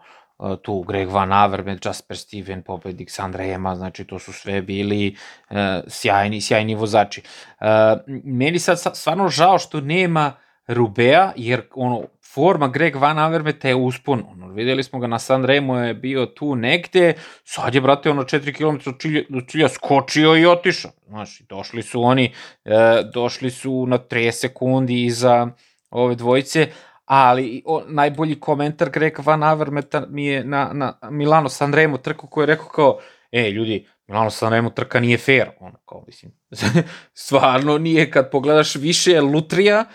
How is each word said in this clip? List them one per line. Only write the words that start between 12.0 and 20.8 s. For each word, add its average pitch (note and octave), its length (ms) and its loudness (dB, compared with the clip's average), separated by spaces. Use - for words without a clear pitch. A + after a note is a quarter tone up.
forma D3+ 340 2
Greg C#3 280 0
Van D3 220 0
Avermaeta D#3 500 -2
je B2+ 60 2
uspon, B2+ 480 -2
ono, F#2 160 -20
videli A#2+ 340 -4
smo C3 160 -12
ga A#2+ 80 -4
na A#2 120 -4
San C3 260 0
Remo C3 340 2
je A#2+ 160 -4
bio B2+ 320 -4
tu D3 300 -6
negde, E3 580 2
sad - 300 -6
je, C3+ 60 4
brate, C#3 300 2
ono, C#3 140 -2
četiri C#3+ 280 -4
kilometra C#3+ 400 -4
od - 80 -16
cilja, D3+ 220 -2
od B2+ 140 -6
cilja D3+ 200 2
skočio D3+ 680 2
i E3 100 6
otišao, F3 440 2